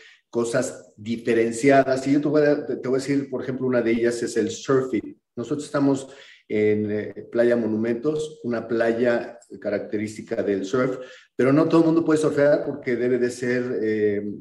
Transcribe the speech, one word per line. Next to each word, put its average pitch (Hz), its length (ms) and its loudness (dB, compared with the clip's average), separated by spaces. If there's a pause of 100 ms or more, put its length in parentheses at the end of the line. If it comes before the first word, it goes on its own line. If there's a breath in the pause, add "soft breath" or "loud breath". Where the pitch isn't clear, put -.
(280 loud breath)
cosas - 680 -4
diferenciadas. 117 1120 2
Y 139 60 4
yo 147 60 4
te 151 80 -2
voy 151 140 4
a, 147 240 2
te, 123 100 -4
te - 120 -6
voy 131 100 0
a - 20 0
decir, 139 300 -2
por 127 120 -6
ejemplo, 131 260 -4
una 123 120 2
de 113 120 0
ellas 117 320 0
es - 120 -4
el 104 140 0
surfing. - 680 -2 (200)
Nosotros 147 280 -6
estamos 139 440 0 (400 loud breath)
en, 107 420 2
eh, 104 400 -8
Playa 120 260 4
Monumentos, 117 840 -2
una 117 240 -4
playa 117 720 0 (220)
característica 107 800 -6
del 98 220 -2
surf, 127 340 -2 (380 loud breath)
pero 127 160 4
no 160 160 4
todo 165 120 4
el 160 60 4
mundo 160 180 2
puede 151 160 2
surfear 147 460 2
porque 127 300 -4
debe 123 220 0
de 120 120 0
ser, 123 520 -2
eh, 104 420 0 (160)